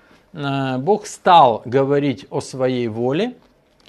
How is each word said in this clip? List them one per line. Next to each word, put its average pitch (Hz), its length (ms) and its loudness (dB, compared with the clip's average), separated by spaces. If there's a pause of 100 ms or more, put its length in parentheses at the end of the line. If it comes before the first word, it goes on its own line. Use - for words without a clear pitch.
(340)
э, 139 460 -6
Бог 202 260 -2
стал 143 580 4
говорить 135 680 0
о 147 100 -6
своей 127 460 -4
воле 131 480 -4 (540)